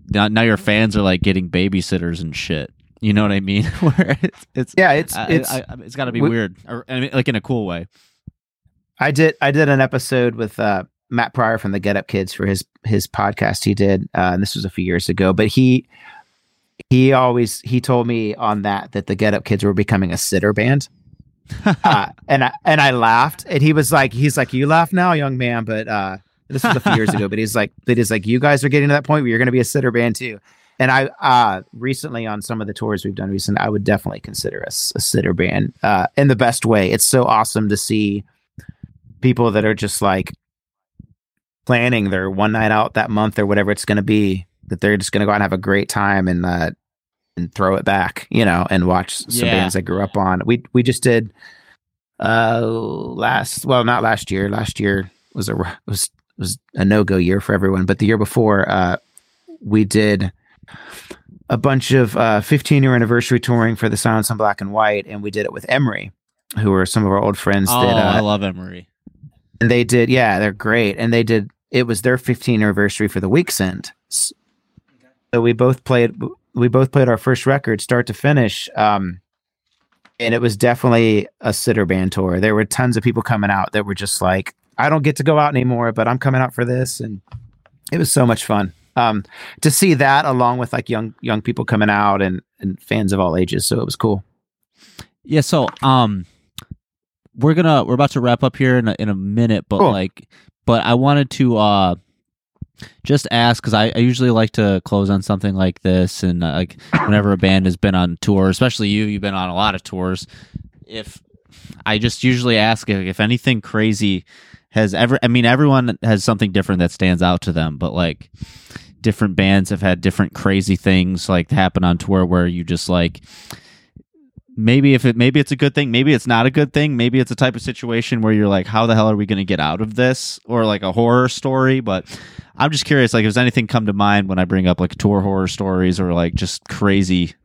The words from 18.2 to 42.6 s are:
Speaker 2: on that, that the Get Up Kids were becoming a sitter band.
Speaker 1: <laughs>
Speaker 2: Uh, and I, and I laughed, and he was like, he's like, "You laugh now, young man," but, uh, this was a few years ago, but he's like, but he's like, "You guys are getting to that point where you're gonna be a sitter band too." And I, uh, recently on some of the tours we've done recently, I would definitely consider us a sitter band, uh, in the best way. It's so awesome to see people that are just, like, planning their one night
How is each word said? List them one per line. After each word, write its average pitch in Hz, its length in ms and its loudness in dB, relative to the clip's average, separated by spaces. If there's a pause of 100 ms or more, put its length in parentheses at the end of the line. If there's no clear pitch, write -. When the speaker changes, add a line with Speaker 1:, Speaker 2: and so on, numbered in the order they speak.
Speaker 2:
on 107 260 -4
that, 98 300 -4
that 101 140 -6
the 104 100 -4
Get 104 180 0
Up 98 100 -4
Kids 101 200 -2
were 101 100 2
becoming 95 380 0
a - 40 -6
sitter 101 360 0
band. 120 420 0
Speaker 1:
<laughs> - 40 -20 (840)
Speaker 2:
Uh, 139 240 2 (220)
and 135 160 2
I, 127 80 -2 (120)
and 151 160 4
I 139 120 4
laughed, 120 560 2
and 156 120 0
he 156 120 4
was 147 180 2
like, 135 220 2
he's 131 240 0
like, 131 160 -2
"You 131 160 0
laugh 160 240 2
now, 180 220 2
young 139 220 -2
man," 120 280 -2
but, 110 240 -6
uh, 98 300 -4 (280)
this 135 160 -6
was 214 140 2
a 127 40 0
few 190 140 2
years 110 180 2
ago, 101 160 -2
but 104 120 -4
he's 110 160 -2
like, 104 160 0 (140)
but 123 100 2
he's 113 120 2
like, 104 160 -2
"You 117 140 0
guys 143 240 2
are 143 60 0
getting 143 200 2
to 143 40 2
that 143 100 2
point 151 220 0
where 120 60 0
you're 113 100 0
gonna 127 100 2
be 123 80 2
a 120 60 2
sitter 131 260 -2
band 117 240 0
too." 113 240 -10 (400)
And 131 140 2
I, 135 180 2 (100)
uh, 117 420 2 (100)
recently 117 520 -6
on 104 160 -8
some 110 200 -8
of 104 80 -8
the 117 40 -10
tours 107 320 -4
we've 98 120 -6
done 98 140 -6
recently, 98 300 -2
I 104 80 -2
would 104 140 -2
definitely 101 380 -2
consider - 440 -10
us - 300 -8
a - 60 -4
sitter - 340 -2
band, 92 480 -2
uh, 95 240 0 (100)
in 139 120 2
the 131 80 4
best 120 280 -2
way. 104 280 2
It's 113 120 0
so 131 200 2
awesome 110 440 0
to 104 80 0
see 104 460 -2 (960)
people 120 300 2
that 104 140 0
are 110 100 2
just, 104 260 -6
like, 95 320 0 (1300)
planning 120 440 2
their 95 200 -2
one 101 220 0
night 107 180 0